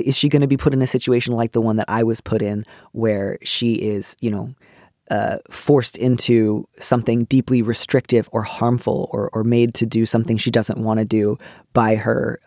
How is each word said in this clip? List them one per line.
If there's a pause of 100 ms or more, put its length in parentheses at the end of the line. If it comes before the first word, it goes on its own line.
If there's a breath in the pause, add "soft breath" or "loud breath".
is
she
gonna
be
put
in
a
situation
like
the
one
that
I
was
put
in, (260 loud breath)
where
she
is,
you
know, (580 soft breath)
uh, (120)
forced
into (120)
something
deeply
restrictive
or
harmful
or,
or
made
to
do
something
she
doesn't
wanna
do (360 loud breath)
by
her,